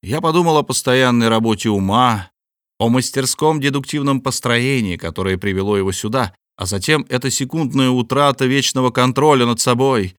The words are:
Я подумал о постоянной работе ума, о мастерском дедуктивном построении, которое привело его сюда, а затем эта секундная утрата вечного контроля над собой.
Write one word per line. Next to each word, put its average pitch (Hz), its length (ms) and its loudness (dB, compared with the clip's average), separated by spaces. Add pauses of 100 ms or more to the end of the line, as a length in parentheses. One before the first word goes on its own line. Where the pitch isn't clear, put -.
Я 120 200 -4
подумал 165 340 2
о 147 60 2
постоянной 127 640 2
работе 113 400 0
ума, 104 600 0 (480)
о 113 100 0
мастерском 131 720 0
дедуктивном 139 640 -2
построении, 123 720 -2
которое 95 400 -4
привело 98 400 -2
его 98 160 0
сюда, 107 420 -4 (220)
а 98 80 -6
затем 101 460 -2
эта 127 200 -2
секундная 135 600 -2
утрата 131 560 0
вечного 131 440 0
контроля 127 540 4
над 117 160 -2
собой. 123 580 0